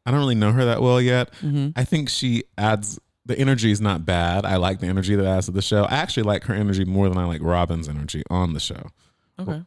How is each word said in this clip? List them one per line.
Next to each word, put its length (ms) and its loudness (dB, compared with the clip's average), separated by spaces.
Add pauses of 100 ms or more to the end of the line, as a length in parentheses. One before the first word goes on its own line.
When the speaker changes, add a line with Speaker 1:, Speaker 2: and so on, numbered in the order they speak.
Speaker 1:
I 40 -2
don't 100 2
really 140 2
know 180 4
her 140 4
that 160 0
well 180 4
yet. 400 2
Speaker 2:
Mm-hmm. 360 -2
Speaker 1:
I 80 0
think 260 -2
she 340 0 (140)
adds, 400 0 (260)
the 140 -6
energy 320 4
is 100 2
not 240 0
bad. 400 0
I 120 0
like 240 0
the 60 -6
energy 280 0
that 100 2
adds 220 0
to 60 -6
the 100 -2
show. 220 2
I 100 -2
actually 300 -2
like 200 0
her 100 -2
energy 300 0
more 240 2
than 80 0
I 80 0
like 180 -4
Robin's 460 0
energy 400 -8
on 240 0
the 80 -4
show. 300 -10 (480)
Speaker 2:
Okay. 280 -8